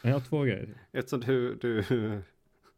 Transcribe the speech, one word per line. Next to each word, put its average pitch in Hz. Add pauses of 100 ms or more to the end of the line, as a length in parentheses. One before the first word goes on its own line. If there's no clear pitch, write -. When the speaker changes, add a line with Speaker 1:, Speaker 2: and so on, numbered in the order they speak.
Speaker 1:
Jag 120
har 139
två 147
grejer 131
till. 104 (180)
Speaker 2:
eftersom 127
du, 123
du, 113 (920)